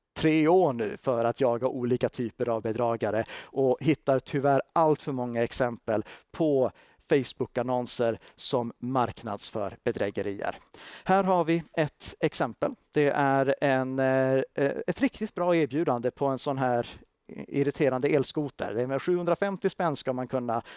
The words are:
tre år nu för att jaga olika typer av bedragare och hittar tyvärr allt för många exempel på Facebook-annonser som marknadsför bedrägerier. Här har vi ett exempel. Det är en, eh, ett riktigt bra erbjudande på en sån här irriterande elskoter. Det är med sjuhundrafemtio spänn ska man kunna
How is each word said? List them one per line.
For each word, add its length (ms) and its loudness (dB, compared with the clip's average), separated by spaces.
tre 320 4
år 240 6
nu 240 -4
för 280 -2
att 160 0
jaga 260 2
olika 420 0
typer 400 -4
av 140 0
bedragare 600 0
och 380 2
hittar 380 2
tyvärr 440 0
allt 300 2
för 100 -8
många 300 -2
exempel 640 -2
på 400 2
Facebook-annonser 1080 -2
som 420 -4
marknadsför 1080 -4
bedrägerier. 760 -4
Här 200 4
har 200 4
vi 180 0
ett 480 -4
exempel. 540 -2
Det 160 4
är 520 2
en, 380 0
eh, 440 2
ett 140 -2
riktigt 340 -2
bra 220 2
erbjudande 540 0
på 160 -2
en 120 0
sån 200 -4
här 280 0
irriterande 600 0
elskoter. 640 -2
Det 80 0
är 40 0
med 160 -4
sjuhundrafemtio 680 -2
spänn 260 -2
ska 160 -6
man 160 -6
kunna 340 -2